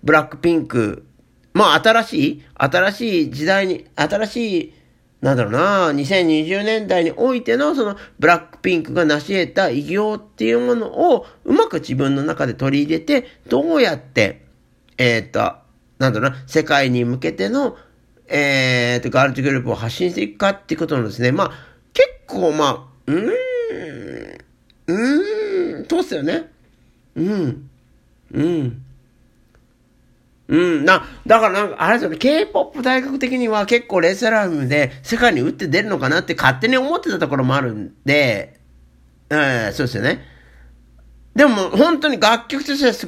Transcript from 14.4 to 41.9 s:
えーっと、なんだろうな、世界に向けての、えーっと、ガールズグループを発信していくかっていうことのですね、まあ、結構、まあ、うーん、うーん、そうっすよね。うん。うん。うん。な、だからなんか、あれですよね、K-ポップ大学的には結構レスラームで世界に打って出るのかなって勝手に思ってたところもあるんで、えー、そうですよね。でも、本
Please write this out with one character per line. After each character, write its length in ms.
え 200
ー 80
っ 40
と、 100
な 120
ん 20
だ 80
ろ 80
う 20
な、 60
世 180
界 260
に 140
向 140
け 140
て 160
の、 280
え 680
ー 20
っ 20
と、 100
ガ 140
ー 40
ル 60
ズ 80
グ 80
ル 120
ー 20
プ 80
を 20
発 220
信 140
し 40
て 80
い 120
く 40
か 120
っ 120
て 120
い 20
う 40
こ 60
と 100
の 80
で 60
す 100
ね、 120
ま 120
あ、 60
結 160
構、 260
ま 360
あ、 80
う 60
ー 80
ん、 100
う 880
ー 60
ん、 40
そ 100
う 20
っ 20
す 120
よ 80
ね。 280
う 80
ん。 480
う 100
ん。 400
う 80
ん。 280
な、 200
だ 140
か 80
ら 40
な 140
ん 40
か、 120
あ 60
れ 60
で 60
す 40
よ 60
ね、 60
K- 300
ポ 160
ッ 40
プ 160
大 200
学 180
的 180
に 100
は 180
結 200
構 140
レ 140
ス 140
ラ 180
ー 40
ム 180
で 240
世 120
界 180
に 60
打 100
っ 20
て 160
出 140
る 60
の 100
か 100
な 120
っ 40
て 100
勝 240
手 80
に 100
思 200
っ 40
て 100
た 100
と 80
こ 80
ろ 80
も 100
あ 60
る 120
ん 220
で、 540
え 400
ー、 20
そ 120
う 20
で 60
す 40
よ 60
ね。 220
で 100
も、 80
本 300